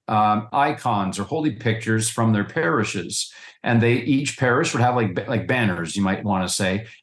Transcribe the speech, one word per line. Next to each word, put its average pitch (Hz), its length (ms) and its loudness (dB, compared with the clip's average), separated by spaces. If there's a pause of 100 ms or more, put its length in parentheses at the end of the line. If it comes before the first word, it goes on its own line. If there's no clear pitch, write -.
um, 107 440 2
icons 123 680 0
or 98 60 -4
holy 151 280 -2
pictures 110 580 -2
from 113 220 2
their 104 120 2
parishes, 123 880 -2 (300)
and 117 180 2
they, 120 140 4
each 127 420 0
parish 127 380 2
would 120 80 2
have, 123 140 2
like, 104 180 0
ba-, - 140 -4
like, 107 180 -2
banners, 95 500 -2
you 101 60 0
might 98 220 -2
wanna 92 240 -2
say, 98 380 -2 (160)